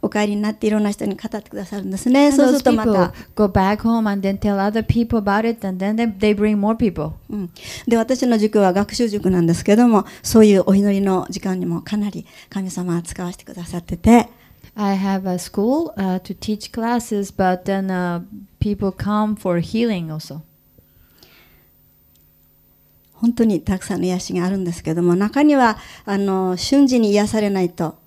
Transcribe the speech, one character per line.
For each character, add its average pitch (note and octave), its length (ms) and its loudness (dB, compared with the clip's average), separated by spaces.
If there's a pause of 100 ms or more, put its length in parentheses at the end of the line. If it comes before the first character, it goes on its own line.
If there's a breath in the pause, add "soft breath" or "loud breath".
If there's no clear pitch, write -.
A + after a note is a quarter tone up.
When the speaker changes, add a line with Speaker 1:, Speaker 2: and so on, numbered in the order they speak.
Speaker 1:
お G#3 60 -2
帰 G#3 200 0
り G#3 80 -2
に G#3 60 -2
な G#3 80 -2
っ G#3+ 40 -6
て - 120 -4
い G#3 40 2
ろ G#3+ 100 2
ん - 20 0
な G3+ 80 0
人 G#3 140 -8
に G3+ 100 -4
語 - 120 -14
っ G#3+ 160 -8
て - 80 -20
く G#3 60 -12
だ G3 100 -10
さ G3+ 100 -12
る G3 80 -8
ん F#3+ 60 -8
で F#3+ 60 -6
す A3 120 -4
ね。 C#4 200 6
Speaker 2:
And C#4 80 4
Speaker 1:
そ C#4 80 6
う - 40 6
す B3+ 100 4
る - 40 -4
と B3 100 4
ま A3+ 120 0
た。 A#3 60 2
Speaker 2:
those F#3 220 2
people - 120 -18 (120)
go G#3+ 100 2
back G3 320 2
home A3+ 320 0
and G3 160 -4
then G3 120 -2
tell G3+ 200 0
other G#3 240 0
people A#3 360 0
about G#3 300 0
it, A3+ 180 -6
and F#3 180 -6
then G#3 100 -2
they, A3 240 -2
they G#3+ 160 2
bring G#3 240 0
more G#3 160 0
people. E3+ 380 -2 (180)
Speaker 1:
う G#3+ 60 -8
ん。 F#3 140 -8 (360 loud breath)
で、 A#3 100 2
私 B3 300 0
の A#3 120 2
塾 G#3+ 200 2
は F#3+ 140 4
学 G3+ 220 -2
習 A#3+ 140 0
塾 G3 220 -2
な F3+ 100 2
ん E3+ 60 2
で E3+ 80 2
す - 80 -6
け G#3 140 4
ど A#3+ 120 6
も、 G#3+ 160 4 (180 loud breath)
そ - 180 4
う G#3+ 60 10
い G3+ 120 6
う F3 80 2
お F#3+ 80 4
祈 G3 260 2
り G3 40 0
の F#3+ 260 0
時 F#3 100 -8
間 F#3 200 -4
に F3+ 60 -4
も E3+ 160 -4
か - 140 -6
な G#3 140 -2
り F#3 160 -12 (220 loud breath)
神 F#3+ 220 -8
様 F3+ 240 -4
は E3+ 80 -2
使 F3 200 -12
わ F3 80 -6
せ - 80 -14
て - 60 -20
く - 100 -20
だ F3 100 -14
さ F3 140 -10
っ E3+ 40 -10
て F3 140 -8
て。 A3 320 6 (460 soft breath)
Speaker 2:
I G3+ 220 -2
have G3 320 -2
a F3+ 100 -4
school, C4 580 -2
uh, F#3 240 -2
to F#3 180 -12
teach G#3+ 340 -8
classes, A3+ 580 -4
but F#3 340 -2
then, G3 220 -4
uh, F3+ 360 -4 (380)
people G3+ 300 -2
come G#3 480 -2
for F3 220 -2
healing G#3 460 -2
also. D#3 340 -12 (2750 soft breath)
Speaker 1:
本 A#3+ 220 -2
当 A#3 100 2
に G#3 160 2
た F#3 180 -4
く - 60 -12
さ G3 120 -6
ん - 40 -4
の F3 60 0
癒 F3+ 140 -2
し - 120 -10
が F3+ 140 -2
あ F#3 40 0
る G3 60 -2
ん F#3+ 80 -4
で F3 80 -4
す E3+ 100 -10
け D#3+ 120 -4
ど F3 80 -2
も、 F3 120 4
中 G#3+ 280 0
に D4+ 120 6
は、 A#3 220 2 (300 loud breath)
あ G3+ 100 -4
の、 F#3+ 400 -2
瞬 C#4 300 4
時 B3 140 2
に G#3 100 2
癒 G#3 160 2
さ A3 160 -2
れ G#3 80 0
な G3 100 -2
い F3 80 0
と E3 380 -6